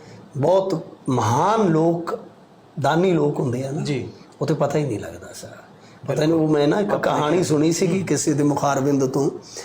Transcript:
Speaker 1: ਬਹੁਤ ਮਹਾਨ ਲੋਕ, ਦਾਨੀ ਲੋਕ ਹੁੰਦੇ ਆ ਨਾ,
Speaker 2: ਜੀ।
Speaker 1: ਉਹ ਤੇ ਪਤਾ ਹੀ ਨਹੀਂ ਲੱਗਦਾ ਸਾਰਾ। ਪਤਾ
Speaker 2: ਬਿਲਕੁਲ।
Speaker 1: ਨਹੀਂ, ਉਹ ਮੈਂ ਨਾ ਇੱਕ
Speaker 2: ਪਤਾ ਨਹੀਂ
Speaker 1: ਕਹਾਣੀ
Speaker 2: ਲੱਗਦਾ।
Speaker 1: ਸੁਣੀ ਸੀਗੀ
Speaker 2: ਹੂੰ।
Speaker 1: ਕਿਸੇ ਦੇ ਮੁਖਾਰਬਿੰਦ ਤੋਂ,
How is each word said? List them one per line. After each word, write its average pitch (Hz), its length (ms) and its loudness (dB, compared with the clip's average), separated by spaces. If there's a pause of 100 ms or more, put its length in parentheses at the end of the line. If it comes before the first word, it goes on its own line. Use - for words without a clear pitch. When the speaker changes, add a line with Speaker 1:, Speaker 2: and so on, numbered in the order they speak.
(380)
Speaker 1:
ਬਹੁਤ 190 480 0 (240)
ਮਹਾਨ 147 580 2
ਲੋਕ, 165 520 0 (600)
ਦਾਨੀ 165 340 2
ਲੋਕ 151 260 0
ਹੁੰਦੇ 127 240 -2
ਆ 135 80 -8
ਨਾ, 143 100 -6
Speaker 2:
ਜੀ। 135 280 -4 (320)
Speaker 1:
ਉਹ 139 60 -2
ਤੇ 156 60 2
ਪਤਾ 151 260 0
ਹੀ 147 40 0
ਨਹੀਂ 110 160 -4
ਲੱਗਦਾ - 340 -14
ਸਾਰਾ। - 220 -16
ਪਤਾ - 580 -12
Speaker 2:
ਬਿਲਕੁਲ। 156 240 2
Speaker 1:
ਨਹੀਂ, 156 100 2
ਉਹ 151 60 2
ਮੈਂ 147 140 4
ਨਾ 190 120 2
ਇੱਕ 202 100 -2
Speaker 2:
ਪਤਾ - 220 0
ਨਹੀਂ 143 100 0
Speaker 1:
ਕਹਾਣੀ 151 160 2
Speaker 2:
ਲੱਗਦਾ। 180 60 2
Speaker 1:
ਸੁਣੀ 156 280 2
ਸੀਗੀ 180 280 0
Speaker 2:
ਹੂੰ। 165 80 -4
Speaker 1:
ਕਿਸੇ 147 260 0
ਦੇ 147 100 0
ਮੁਖਾਰਬਿੰਦ 139 600 2
ਤੋਂ, 139 260 0 (340)